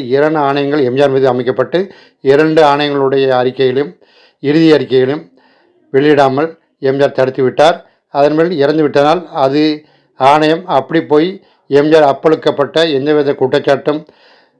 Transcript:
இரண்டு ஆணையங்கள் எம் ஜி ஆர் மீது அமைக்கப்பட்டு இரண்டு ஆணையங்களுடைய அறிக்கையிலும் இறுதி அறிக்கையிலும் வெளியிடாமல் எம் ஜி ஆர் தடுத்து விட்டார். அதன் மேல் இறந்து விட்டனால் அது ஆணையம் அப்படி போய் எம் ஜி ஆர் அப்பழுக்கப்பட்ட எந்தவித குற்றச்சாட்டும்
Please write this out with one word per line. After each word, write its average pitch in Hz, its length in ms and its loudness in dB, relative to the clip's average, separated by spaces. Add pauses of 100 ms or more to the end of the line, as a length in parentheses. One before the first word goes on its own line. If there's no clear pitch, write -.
இரண்டு 151 320 0
ஆணையங்கள் 139 460 -2
எம் 123 120 -4
ஜி 143 60 2
ஆர் 139 100 0
மீது 135 140 0
அமைக்கப்பட்டு 127 520 -2 (440)
இரண்டு 156 400 2
ஆணையங்களுடைய 139 720 0
அறிக்கையிலும் 127 580 -2 (520)
இறுதி 156 280 2
அறிக்கையிலும் 135 520 0 (720)
வெளியிடாமல் 143 560 2 (320)
எம் 135 180 -2
ஜி 143 60 2
ஆர் - 120 -2
தடுத்து 131 260 -2
விட்டார். 147 340 2 (360)
அதன் 147 220 0
மேல் 165 200 0
இறந்து 151 280 0
விட்டனால் 147 380 0 (140)
அது 143 260 0 (580)
ஆணையம் 156 480 2
அப்படி 156 360 -2
போய் 151 260 0 (400)
எம் 143 200 2
ஜி 156 80 4
ஆர் 147 120 4
அப்பழுக்கப்பட்ட 151 680 -2 (140)
எந்தவித 143 420 -2
குற்றச்சாட்டும் 143 680 -2 (580)